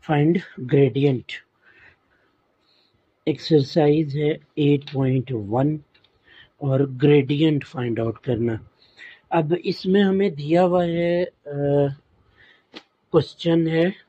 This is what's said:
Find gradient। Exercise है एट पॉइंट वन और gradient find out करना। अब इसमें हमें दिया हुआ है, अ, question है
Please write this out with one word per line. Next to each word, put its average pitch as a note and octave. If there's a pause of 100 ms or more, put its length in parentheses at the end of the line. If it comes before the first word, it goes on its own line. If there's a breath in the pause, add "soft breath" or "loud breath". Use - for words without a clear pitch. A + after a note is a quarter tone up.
Find D#3+ (180)
gradient। C3+ (2000 soft breath)
Exercise D3
है D3+ (180)
एट C#3+
पॉइंट C3
वन B2+ (760 soft breath)
और C3+
gradient D3
find A#2+
out A2+
करना। A2+ (640 loud breath)
अब D#3+
इसमें F#3+
हमें F#3+
दिया D3+
हुआ F3+
है, E3+
अ, - (1800 soft breath)
question E3
है E3 (160)